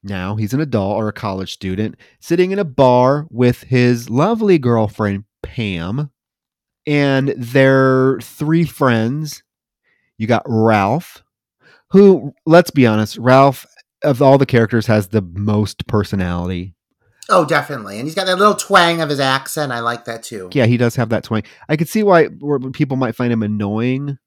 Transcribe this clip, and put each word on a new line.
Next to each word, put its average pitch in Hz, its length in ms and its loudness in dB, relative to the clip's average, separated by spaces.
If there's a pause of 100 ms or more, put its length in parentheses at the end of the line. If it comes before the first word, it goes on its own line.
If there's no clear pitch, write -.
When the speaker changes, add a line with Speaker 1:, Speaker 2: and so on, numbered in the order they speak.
Speaker 1:
Now 98 320 -6
he's 107 180 -4
an 143 80 -2
adult 107 360 -2
or 110 100 -2
a 104 60 -6
college 95 400 -8
student 95 420 -6 (240)
sitting 180 320 0
in 196 80 -4
a 196 60 -2
bar 131 640 2
with 120 340 0
his 123 460 0
lovely 196 480 2
girlfriend, 110 680 -2 (180)
Pam, 107 680 -6 (760)
and 139 520 0
their 131 840 2
three 160 440 -2
friends. 135 800 -2 (760)
You 110 100 -6
got 117 180 2
Ralph, 110 760 0 (680)
who, 190 440 4 (120)
let's 165 260 4
be 131 140 4
honest, 107 320 0
Ralph, 131 480 4 (380)
of 135 180 0
all 139 160 6
the 135 80 2
characters, 113 420 2
has 107 220 0
the 107 120 0
most 104 680 -4
personality. 92 880 -4 (540)
Speaker 2:
Oh, 180 160 2
definitely. 135 540 -6
And 135 80 -8
he's 160 80 -10
got 190 100 -4
that 185 120 -2
little 202 180 2
twang 170 460 2
of 151 80 -2
his 139 100 -2
accent. 135 520 -2
I 120 100 -6
like 117 240 -6
that 117 180 -12
too. 92 280 -14
Speaker 1:
Yeah, 127 140 2
he 120 120 2
does 120 180 0
have 113 140 -2
that 113 140 -2
twang. 110 200 -6 (240)
I 151 80 -2
could 156 140 -4
see 214 140 -2
why, 180 220 4
where 143 340 -6
people 131 380 -4
might 120 180 -4
find 123 160 -2
him 113 120 -2
annoying 113 840 -4